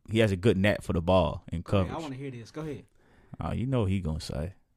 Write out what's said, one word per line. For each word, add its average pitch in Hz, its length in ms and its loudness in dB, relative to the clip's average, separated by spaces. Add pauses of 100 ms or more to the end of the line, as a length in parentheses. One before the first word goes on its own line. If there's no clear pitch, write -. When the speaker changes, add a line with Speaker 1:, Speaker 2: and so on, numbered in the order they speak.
(100)
Speaker 1:
he 107 100 2
has 110 120 6
a 98 40 2
good 90 200 4
knack 98 260 2
for - 100 -4
the 85 100 0
ball 87 480 4
and 82 160 -4
Speaker 2:
Okay, - 120 -14
Speaker 1:
coverage. 90 180 0
Speaker 2:
I 160 40 -8
wanna 147 140 -8
hear 139 160 -10
this. 117 200 -14
Go 151 120 -12
ahead. 139 220 -10 (560)
Speaker 1:
Oh, - 120 -4
you 90 140 -2
know 127 180 0
he 95 160 0
gonna 80 200 -4
say, 80 340 -6 (220)